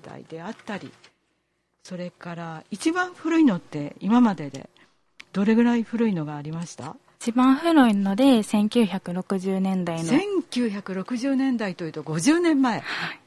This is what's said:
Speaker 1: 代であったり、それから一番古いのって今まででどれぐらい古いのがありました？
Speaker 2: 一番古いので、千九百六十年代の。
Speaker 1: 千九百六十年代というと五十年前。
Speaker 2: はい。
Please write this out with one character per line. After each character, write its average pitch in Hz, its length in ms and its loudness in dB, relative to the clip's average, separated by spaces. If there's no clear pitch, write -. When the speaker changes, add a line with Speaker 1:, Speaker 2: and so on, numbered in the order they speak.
Speaker 1:
代 - 200 -18
で 160 180 -16
あ 180 80 -12
っ 226 60 -10
た 202 220 -12
り、 131 140 -16
そ 185 140 -14
れ 175 140 -10
か 170 240 -14
ら 165 360 -12
一 320 200 -2
番 359 220 -4
古 330 260 0
い 320 40 6
の 208 140 6
っ - 20 -6
て - 400 -10
今 233 220 4
ま 214 140 4
で 147 140 -10
で 135 200 -14
ど 190 100 -2
れ 220 100 4
ぐ 233 100 4
ら 240 120 2
い 233 80 0
古 226 240 -2
い 208 60 0
の 160 100 -2
が 151 140 -10
あ 147 40 -12
り 151 120 -10
ま 170 120 -8
し - 100 -16
た？ 147 200 -12
Speaker 2:
一 226 140 -4
番 262 220 6
古 311 340 4
い 208 40 4
の 196 220 0
で、 247 280 6
千 208 260 2
九 240 160 2
百 180 280 -6
六 185 260 -4
十 190 200 -2
年 190 240 0
代 165 180 -4
の。 165 80 -4
Speaker 1:
千 370 400 0
九 247 200 -2
百 196 240 -8
六 196 240 -6
十 269 180 -2
年 262 220 0
代 202 180 -4
と 180 80 -12
い 160 60 -6
う - 20 -12
と 151 120 -10
五 156 160 -4
十 294 200 4
年 320 220 4
前。 226 180 2
Speaker 2:
は - 340 -8
い。 - 140 -20